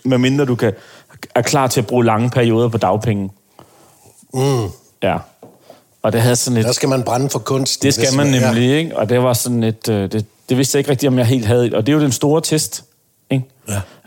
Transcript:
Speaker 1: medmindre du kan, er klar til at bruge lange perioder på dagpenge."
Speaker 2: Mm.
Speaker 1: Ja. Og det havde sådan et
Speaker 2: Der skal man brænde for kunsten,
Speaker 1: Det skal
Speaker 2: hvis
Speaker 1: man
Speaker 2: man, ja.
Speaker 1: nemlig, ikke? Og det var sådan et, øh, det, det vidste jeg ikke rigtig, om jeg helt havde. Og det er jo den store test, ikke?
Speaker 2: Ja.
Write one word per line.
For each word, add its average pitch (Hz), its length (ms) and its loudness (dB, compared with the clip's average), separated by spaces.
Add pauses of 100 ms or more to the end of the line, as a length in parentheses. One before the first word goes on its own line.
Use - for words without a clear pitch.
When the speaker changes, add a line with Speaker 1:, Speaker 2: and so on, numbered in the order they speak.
Speaker 1:
medmindre 131 400 2
du 123 100 0
kan, 110 180 0 (640)
er 123 60 2
klar 151 260 0
til 139 140 -2
at 107 60 -4
bruge 123 180 2
lange 113 240 2
perioder 120 380 2
på 113 100 -2
dagpenge." 101 540 0 (1000)
Speaker 2:
Mm. 131 340 0 (360)
Speaker 1:
Ja. 85 140 0 (840)
Og 110 120 0
det 117 80 0
havde 123 140 4
sådan 123 240 -2
et 110 60 0
Speaker 2:
Der 120 60 0
skal 139 180 -2
man 131 140 0
brænde 127 260 -2
for 139 100 -4
kunsten, 131 460 -4
Speaker 1:
Det 139 80 2
skal 117 140 0
Speaker 2:
hvis 131 100 0
Speaker 1:
man 143 140 2
Speaker 2:
man, 127 100 2
ja. - 100 2
Speaker 1:
nemlig, 123 260 2
ikke? 165 200 -4
Og - 120 0
det 123 140 2
var 127 100 2
sådan 120 300 -2
et, 110 260 -4
øh, 98 220 -2
det, 104 140 -2 (240)
det 127 80 0
vidste 135 180 0
jeg 143 40 2
ikke 139 120 0
rigtig, 139 180 0
om 127 80 2
jeg 123 80 2
helt 120 200 0
havde. 120 300 2
Og 107 100 0
det 139 80 2
er 151 40 4
jo 151 60 2
den 139 80 2
store 147 300 0
test, - 420 -4 (480)
ikke? 131 140 -2 (240)
Speaker 2:
Ja. 101 120 -4 (260)